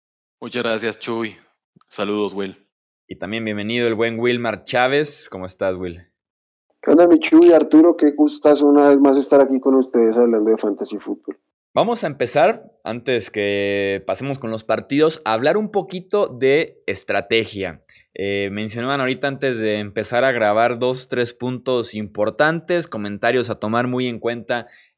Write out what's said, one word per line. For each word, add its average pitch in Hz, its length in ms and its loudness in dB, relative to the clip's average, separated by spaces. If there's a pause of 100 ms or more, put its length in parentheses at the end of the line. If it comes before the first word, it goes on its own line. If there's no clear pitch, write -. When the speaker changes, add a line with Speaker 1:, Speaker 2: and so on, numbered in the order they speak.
(400)
Speaker 1:
Muchas 120 220 -8
gracias, 113 380 -4
Chuy. 113 360 -8 (540)
Saludos, 104 460 -4
Will. 95 200 -8 (520)
Speaker 2:
Y 92 100 -16
también 110 260 -8
bienvenido 110 440 -4
el 113 80 0
buen 113 240 -2
Wilmar 120 460 -4
Chávez. 139 680 -2
¿Cómo 92 160 -10
estás, 95 300 -4
Will? 87 260 -12 (760)
Speaker 3:
¿Qué - 120 0
onda, 170 160 8
mi 170 100 6
Chuy? 170 360 6
Arturo, 160 440 6
qué 151 140 2
gustazo 147 560 2
una 143 220 6
vez 139 100 6
más 139 180 4
estar 139 240 4
aquí 135 180 2
con 135 140 2
ustedes 120 420 2
hablando 113 360 2
de 110 60 2
Fantasy 104 420 -6
Football. - 400 -12 (340)
Speaker 2:
Vamos 220 300 -2
a 190 40 -2
empezar, 151 640 -2 (120)
antes 117 480 -4
que 101 760 -2
pasemos 131 320 -6
con 113 140 -10
los 110 120 -8
partidos, 139 640 -2
a 110 80 0
hablar 139 240 0
un 214 140 -4
poquito 190 560 -4
de 131 580 -2
estrategia. 101 1000 -4 (300)
Eh, 101 380 -4
mencionaban 117 480 -6
ahorita 131 280 -4
antes 135 320 -4
de 107 200 -2
empezar 104 440 -4
a 135 80 2
grabar 117 460 0
dos, 127 300 -4
tres 120 260 -4
puntos 123 600 -6
importantes, 147 920 -2
comentarios 110 600 -4
a 110 100 -8
tomar 117 280 -2
muy 127 200 -4
en 120 120 -10
cuenta, 117 480 -6 (300)